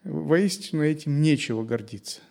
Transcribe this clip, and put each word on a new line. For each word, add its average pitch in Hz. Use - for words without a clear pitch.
Воистину 160
этим 151
нечего 135
гордиться. 113